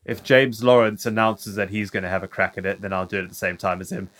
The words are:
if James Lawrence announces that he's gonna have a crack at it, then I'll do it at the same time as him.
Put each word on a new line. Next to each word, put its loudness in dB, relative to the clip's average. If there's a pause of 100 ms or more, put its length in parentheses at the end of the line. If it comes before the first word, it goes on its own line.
if -8
James 4
Lawrence 4
announces -2
that -2
he's -4
gonna -4
have -2
a -10
crack -2
at -6
it, -4
then -6
I'll -2
do -6
it -4
at -12
the -18
same -4
time -4
as -12
him. -8 (100)